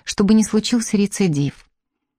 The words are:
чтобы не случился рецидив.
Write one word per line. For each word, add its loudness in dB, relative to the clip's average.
чтобы 2
не 4
случился -2
рецидив. -2